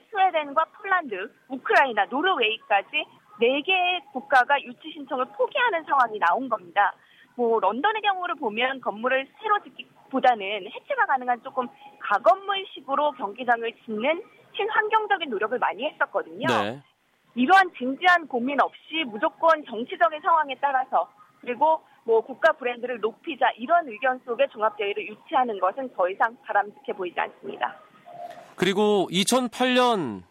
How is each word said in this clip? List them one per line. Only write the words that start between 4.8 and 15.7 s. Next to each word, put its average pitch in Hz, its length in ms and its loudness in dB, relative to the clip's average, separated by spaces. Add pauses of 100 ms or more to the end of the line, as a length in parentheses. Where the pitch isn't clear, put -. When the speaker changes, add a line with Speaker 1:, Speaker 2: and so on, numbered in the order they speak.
Speaker 1:
신청을 269 320 -6 (100)
포기하는 480 480 -2
상황이 240 360 0
나온 185 280 0
겁니다. 196 460 0 (420)
뭐, 226 240 2
런던의 294 440 0
경우를 370 320 -2
보면 254 460 -4
건물을 254 460 -2 (140)
새로 427 220 2
짓기보다는 214 1040 -2
해체가 494 400 -4
가능한 247 360 -2
조금 254 240 -4 (320)
가건물식으로 330 1120 0
경기장을 233 580 -2 (140)
짓는 254 360 -2 (340)
친환경적인 427 720 0
노력을 214 280 -4
많이 170 280 -4